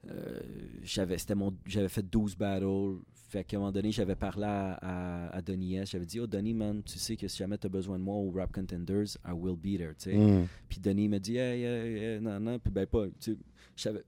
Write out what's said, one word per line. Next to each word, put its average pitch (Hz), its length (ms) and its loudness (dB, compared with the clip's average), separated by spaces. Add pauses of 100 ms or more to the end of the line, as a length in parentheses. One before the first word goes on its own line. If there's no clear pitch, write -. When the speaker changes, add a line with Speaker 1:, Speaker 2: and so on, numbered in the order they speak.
(100)
Speaker 1:
euh, - 300 -8 (420)
j'avais, 90 360 0
c'était - 160 -2
mon, 98 200 0 (120)
j'avais 98 220 2
fait 107 140 -2
douze 98 340 2
battles. 98 640 2 (300)
Fait 95 160 -4
qu'à - 120 -4
un 101 40 0
moment 98 120 0
donné, 101 200 2
j'avais 98 240 2
parlé 101 280 -4
à, 98 280 0 (100)
à, 90 540 -4
à 92 60 -2
Donnie 92 340 -2
S. 98 140 -4
J'avais 87 160 -4
dit, « 107 140 -6
Oh, 120 60 -2
Donnie, 104 260 0
man, 104 300 0
tu - 160 -10
sais 113 180 -2
que 98 120 -4
si - 100 -6
jamais 101 200 -2
t'as 101 100 -2
besoin 92 280 0
de 90 60 -2
moi 98 140 0
au 98 160 0
Rap 92 200 -2
Contenders, 95 720 0
I - 80 -8
will 87 240 0
be 92 220 -2
there, 80 180 -4
tu - 140 -6
sais. » 98 60 2
Speaker 2:
Mm. 101 320 10 (200)
Speaker 1:
Puis - 120 -8
Donnie 101 280 4
m'a 101 120 2
dit, « 110 160 -2
Hey, 123 260 0
hey, 117 340 -2
hey, 110 240 -2
non, 104 200 -2
non. » 117 220 -2
Puis - 100 2
ben, 95 140 2
pas, 107 200 2 (140)
tu 110 120 -2
sais, - 60 -2 (380)
je - 60 -10
savais 107 260 -2